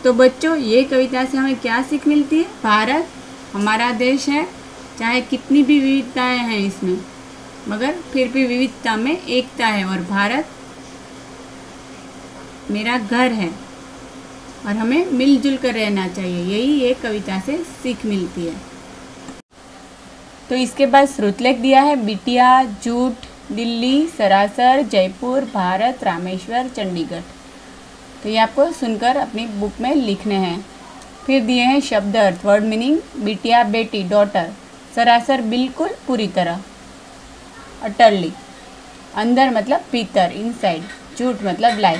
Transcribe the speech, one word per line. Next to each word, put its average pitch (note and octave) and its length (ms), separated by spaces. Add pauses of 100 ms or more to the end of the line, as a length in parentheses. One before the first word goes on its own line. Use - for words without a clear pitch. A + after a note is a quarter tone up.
तो B3+ 100
बच्चों, B3+ 440
ये B3 260
कविता C4 420
से C4 120
हमें C4+ 180
क्या A#3+ 280
सीख C#4+ 240
मिलती D4 300
है? E4+ 80 (180)
भारत A#3 440 (460)
हमारा A3 380
देश B3+ 380
है, D4+ 180 (520)
चाहे A#3+ 220
कितनी C4+ 420
भी C#4+ 160
विविधताएं B3+ 600
हैं A3+ 200
इसमें, G3 420 (680)
मगर A3 220
फिर C#4 360
भी C4 180
विविधता B3 500
में C4+ 260
एकता A#3+ 460
है G#3 180
और F#3+ 160
भारत G3+ 460 (2250)
मेरा A3 260
घर A#3+ 340
है G3 200 (1120)
और G#3 120
हमें C#4 340
मिलजुल C4+ 460
कर B3 160
रहना G#3 340
चाहिए, F3+ 500
यही C#4 240
ये B3 120
कविता G#3 460
से D4 180
सीख B3+ 480
मिलती F3+ 400
है। D#3+ 100 (1900)
तो B3 60
इसके B3+ 300
बाद C#4 220
श्रुतलेख A#3 500
दिया C4 240
है, D4 140
बिटिया, B3 680
झूठ, A#3+ 500 (380)
दिल्ली, A#3 560 (100)
सरासर, G#3 640
जयपुर, A3 720
भारत, G3+ 500
रामेश्वर, F#3 640
चंडीगढ़। F3+ 540 (1000)
तो G#3 60
ये A3 80
आपको C4+ 340
सुनकर A#3+ 460
अपनी A#3 280
बुक G#3 360
में B3+ 140
लिखने G#3 400
हैं। F#3+ 300 (600)
फिर C4+ 180
दिए B3 180
हैं C4 200
शब्द G3+ 360
अर्थ, F#3+ 280
वर्ड G#3 180
मीनिंग, A#3 360 (180)
बिटिया A3+ 460
बेटी, A3 400
डॉटर, G3+ 500 (420)
सरासर A#3+ 460
बिल्कुल, B3+ 480 (180)
पूरी A3 200
तरह, F3+ 340 (1200)
utterly, G3+ 460 (840)
अंदर A#3+ 340
मतलब A#3+ 420
भीतर, G3+ 400
इनसाइड, G3 500 (380)
झूठ B3 240
मतलब G#3 360
लाई। F3 200